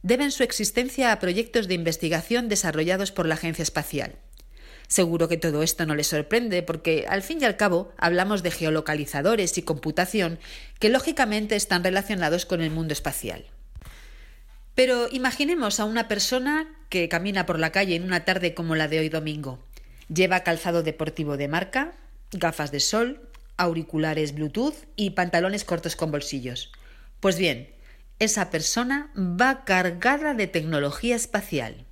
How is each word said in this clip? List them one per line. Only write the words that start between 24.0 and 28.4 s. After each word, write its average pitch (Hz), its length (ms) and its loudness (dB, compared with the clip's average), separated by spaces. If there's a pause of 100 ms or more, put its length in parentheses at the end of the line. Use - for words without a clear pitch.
Bluetooth 180 400 -2 (220)
y 202 160 0
pantalones 185 540 0
cortos 170 320 -4
con 160 140 -2
bolsillos. 131 600 -6 (480)
Pues 190 180 2
bien, 143 380 0 (420)
esa 214 320 0